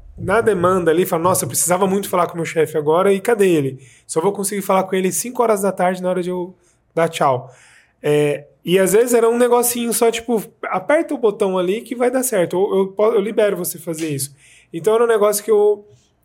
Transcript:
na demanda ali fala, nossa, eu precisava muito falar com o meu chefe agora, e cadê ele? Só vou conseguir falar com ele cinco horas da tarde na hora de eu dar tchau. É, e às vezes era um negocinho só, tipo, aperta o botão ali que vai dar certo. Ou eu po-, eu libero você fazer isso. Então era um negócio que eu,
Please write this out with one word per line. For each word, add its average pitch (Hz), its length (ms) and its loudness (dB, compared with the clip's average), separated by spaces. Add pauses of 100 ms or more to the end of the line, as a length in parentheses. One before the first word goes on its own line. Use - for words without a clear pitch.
(180)
na 185 240 0
demanda 180 500 2
ali 180 140 2
fala, 170 180 -2
nossa, 180 220 0
eu - 40 -6
precisava 180 380 0
muito 196 220 -2
falar 175 180 0
com - 60 -14
o 175 40 -10
meu 160 80 -4
chefe 160 320 -2
agora, 165 360 2
e 196 80 0
cadê 202 280 2
ele? 139 300 -2 (260)
Só - 160 -6
vou 196 120 0
conseguir 202 280 -6
falar 190 220 0
com 185 120 -4
ele 185 160 0
cinco 240 300 -4
horas 214 200 2
da 196 100 0
tarde 185 300 -2
na 180 80 -4
hora 185 120 -2
de 170 80 -6
eu 180 240 -8 (400)
dar 165 160 2
tchau. 135 400 0 (540)
É, 147 420 0 (180)
e 175 140 0
às 190 160 2
vezes 240 200 4
era 226 160 4
um 240 80 2
negocinho 240 560 2
só, 233 180 2
tipo, 226 320 -4 (200)
aperta 302 500 -2
o 277 40 -6
botão 208 400 0
ali 185 240 -2
que 240 140 -12
vai 247 160 0
dar 262 120 -2
certo. 180 360 -2
Ou 196 200 0
eu 196 100 0
po-, 214 240 2
eu 208 80 2
libero 208 360 0
você 175 220 -8
fazer 160 300 -6
isso. 135 260 -6 (360)
Então 165 220 0
era 233 120 4
um - 20 2
negócio 208 360 2
que - 60 -4
eu, 208 380 2 (380)